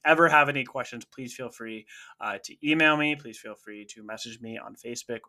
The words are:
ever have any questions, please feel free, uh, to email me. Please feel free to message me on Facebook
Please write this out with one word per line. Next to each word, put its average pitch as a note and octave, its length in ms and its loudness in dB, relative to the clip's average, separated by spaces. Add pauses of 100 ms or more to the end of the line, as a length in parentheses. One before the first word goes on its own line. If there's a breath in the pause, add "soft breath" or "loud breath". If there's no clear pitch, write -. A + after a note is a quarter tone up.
ever D#3+ 240 8
have D3 220 6
any C3+ 140 -2
questions, B2 420 -10
please B2 260 -14
feel B2+ 160 -10
free, A2 380 -14 (340 loud breath)
uh, G2+ 240 -6
to - 240 -8
email D#3 300 4
me. D3+ 180 -2
Please B2+ 220 -16
feel A2 160 -14
free G#2 320 -18
to A2 160 -20
message A2+ 400 -12
me A2+ 160 -10
on A2+ 160 -16
Facebook A#2 540 -10